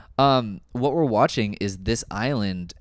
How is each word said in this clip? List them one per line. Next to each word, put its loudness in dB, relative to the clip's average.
Um, 2
what 0
we're 2
watching 2
is -4
this -2
island, -4